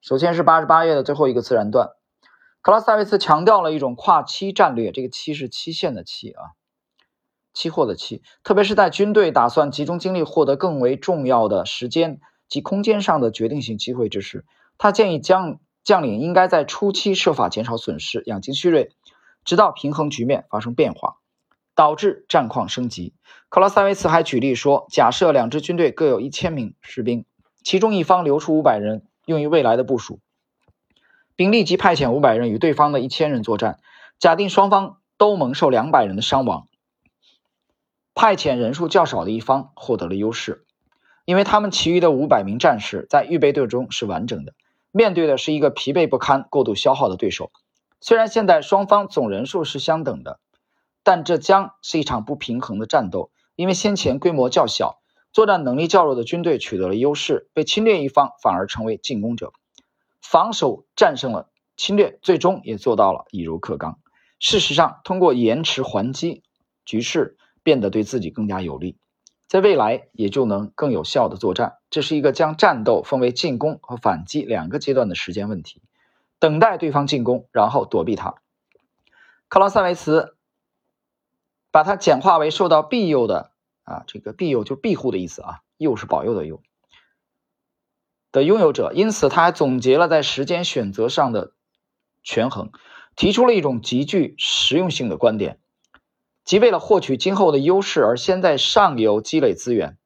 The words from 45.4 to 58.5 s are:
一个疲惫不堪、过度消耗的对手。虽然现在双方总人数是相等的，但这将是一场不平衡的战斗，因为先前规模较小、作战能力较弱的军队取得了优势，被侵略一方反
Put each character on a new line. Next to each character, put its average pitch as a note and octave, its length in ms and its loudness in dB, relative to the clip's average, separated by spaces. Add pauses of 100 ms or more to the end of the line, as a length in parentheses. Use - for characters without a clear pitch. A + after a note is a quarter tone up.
一 D3+ 80 -2
个 C#3+ 80 4
疲 C#3 240 -4
惫 D#3 160 2
不 C3 80 0
堪、 C3+ 340 0
过 C3+ 140 2
度 A2 100 -2
消 C3+ 200 2
耗 B2 140 0
的 F#2 80 -4
对 G2 140 -2
手。 - 200 -10 (500)
虽 - 160 4
然 A3+ 120 2
现 A3 180 0
在 E3+ 140 6
双 G3 260 0
方 G3+ 220 2
总 A#2+ 220 -2
人 G2+ 160 -4
数 E3 180 -4
是 C#3+ 140 -8
相 D#3+ 260 -2
等 A2 180 -8
的， - 180 -14 (600)
但 F3 220 4
这 E3+ 120 0
将 F#3+ 460 2
是 - 160 -4
一 D3+ 40 -2
场 A#2+ 220 -4
不 C#3+ 100 -8
平 B2+ 280 -8
衡 G#2 160 -8
的 A2 80 -6
战 A2+ 240 0
斗， - 200 -6 (260)
因 F3+ 120 -2
为 F#3 60 0
先 G3+ 200 0
前 C#3 240 -2
规 F3 140 0
模 B2+ 160 2
较 C3+ 180 2
小、 - 340 -6 (320)
作 G#3+ 140 4
战 G3 160 2
能 B2+ 140 -2
力 E3 100 -2
较 F3 180 4
弱 C#3 100 0
的 A#2+ 100 -4
军 E3+ 180 -6
队 D#3+ 160 0
取 G#2 200 -8
得 F#2 100 -2
了 F#2+ 60 -2
优 C#3 200 0
势， - 380 -4
被 D#3 100 -2
侵 G#3 220 -2
略 G3+ 180 2
一 C#3 60 -4
方 C#3 240 2 (100)
反 G2 120 2